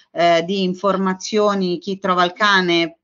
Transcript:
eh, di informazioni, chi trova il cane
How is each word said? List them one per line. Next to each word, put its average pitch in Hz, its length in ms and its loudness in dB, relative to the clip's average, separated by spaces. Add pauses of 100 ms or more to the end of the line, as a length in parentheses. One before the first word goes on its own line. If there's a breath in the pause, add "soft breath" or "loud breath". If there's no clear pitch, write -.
(100)
eh, 170 340 2
di 196 180 -2
informazioni, 190 1160 -2
chi 196 200 -8
trova 180 260 0
il 175 80 -2
cane 180 720 0